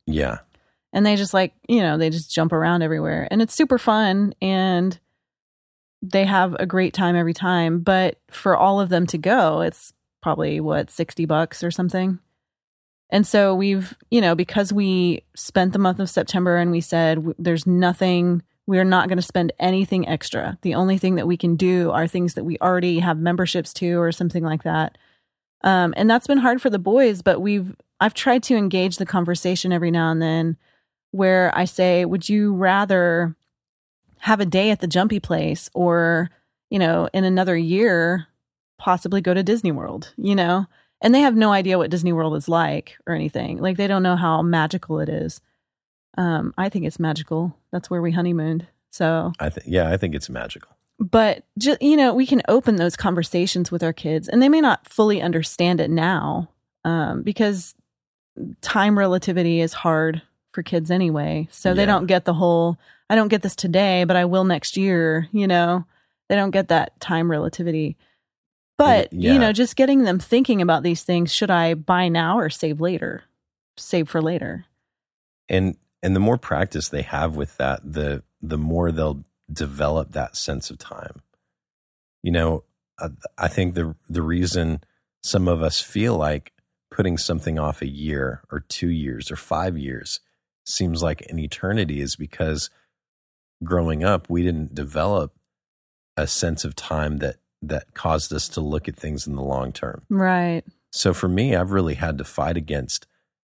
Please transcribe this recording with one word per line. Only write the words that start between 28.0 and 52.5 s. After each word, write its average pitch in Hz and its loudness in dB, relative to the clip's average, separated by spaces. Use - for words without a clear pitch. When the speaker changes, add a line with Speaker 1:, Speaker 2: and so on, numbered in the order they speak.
Speaker 2:
tried 247 2
to 254 2
engage 190 0
the 196 -4
conversation 180 -2
every 170 0
now 165 2
and 160 0
then 165 0
where 185 4
I 180 0
say, 180 2
"Would 175 -4
you 208 2
rather 180 2
have 214 2
a 202 0
day 190 2
at 202 0
the 180 -2
Jumpy 190 2
Place 160 -4
or, 170 2
you 202 -2
know, 170 2
in 190 2
another 185 2
year, 170 2
possibly 180 0
go 180 2
to 190 2
Disney 208 0
World," - -10
you 202 0
know? 180 2
And 233 6
they 277 6
have 262 4
no 220 6
idea 185 2
what 160 0
Disney 170 0
World 160 0
is 147 -6
like 160 0
or 170 -2
anything. - -4
Like, 185 -2
they 202 0
don't 190 2
know 180 4
how 165 2
magical 160 0
it 156 -4
is. 160 -6
Um, 170 -2
I 196 -2
think 175 -4
it's 160 -6
magical. 160 -4
That's 180 -6
where 175 -2
we 165 0
honeymooned. 170 -2
So 165 -2
Speaker 1:
I 78 -4
th-, - -10
yeah, 85 2
I 92 2
think 85 -2
it's 71 -8
magical. 60 -12
Speaker 2:
But 214 2
ju-, 254 0
you 294 6
know, 262 6
we 254 2
can 262 2
open 226 4